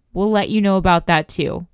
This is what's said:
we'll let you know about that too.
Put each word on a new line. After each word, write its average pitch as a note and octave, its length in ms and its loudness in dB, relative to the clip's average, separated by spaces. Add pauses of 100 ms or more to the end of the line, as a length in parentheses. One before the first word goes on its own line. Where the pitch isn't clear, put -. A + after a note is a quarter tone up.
(120)
we'll G3+ 180 -2
let G#3 200 0
you G#3+ 100 0
know G3 160 2
about F3 300 2
that D#3+ 220 0
too. - 460 -6